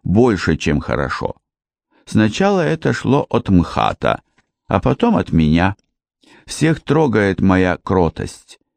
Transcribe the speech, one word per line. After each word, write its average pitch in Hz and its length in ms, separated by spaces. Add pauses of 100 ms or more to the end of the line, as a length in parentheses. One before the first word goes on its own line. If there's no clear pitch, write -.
больше, 95 540
чем 73 240
хорошо. - 560 (680)
Сначала 185 540
это 151 320
шло 123 380
от 117 180
мхата, 69 760 (440)
а 98 140
потом 196 340
от 95 160
меня. 82 460 (680)
Всех - 360
трогает 110 580
моя 92 380
кротость. - 840 (180)